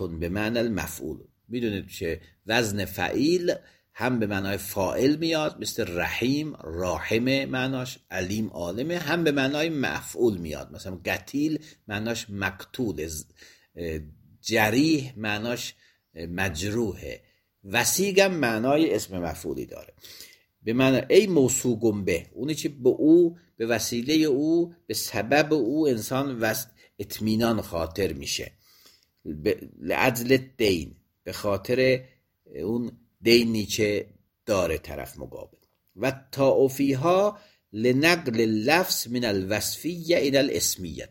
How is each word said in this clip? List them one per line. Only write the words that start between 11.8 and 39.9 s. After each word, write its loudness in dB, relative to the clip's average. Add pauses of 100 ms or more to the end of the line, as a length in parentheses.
معناش -4
مقتول، -4
ز-، -10 (520)
اه، -6 (400)
جریح 2
معناش، -6 (400)
اه، -12
مجروحه. -4 (420)
وثیق 0
هم 6
معنای 2
اسم -4
مفعولی -6
داره، -18 (680)
به -2
معنی 4
ای 8
موثوق 2
به، 0
اونی -6
که -4
به 0
او، 6 (180)
به -4
وسیلهٔ 0
او، 2 (120)
به -6
سبب 0
او 2
انسان -2
وس-، -2 (320)
اطمینان 0
خاطر -4
می‌شه، -8 (720)
به، -2 (200)
لعجل 2 (200)
دین، 0 (280)
به -8
خاطر 0 (500)
اون -4 (300)
دینی 6
که 0 (400)
داره 2
طرف -12
مقابل. -14 (400)
و -2 (200)
تا 6
فیها 2 (340)
لنقل 2
اللفظ 2
من -2
الوصفیة -2